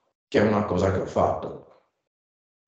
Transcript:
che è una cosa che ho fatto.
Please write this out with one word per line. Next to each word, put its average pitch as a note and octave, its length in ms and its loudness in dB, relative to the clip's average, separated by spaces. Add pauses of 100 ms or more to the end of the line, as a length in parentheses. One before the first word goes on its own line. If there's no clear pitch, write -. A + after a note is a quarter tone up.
(280)
che A#2 120 2
è G#2 60 4
una G#2 180 2
cosa F#2 280 0
che F#2+ 80 -2
ho - 60 -4
fatto. - 540 -2 (1080)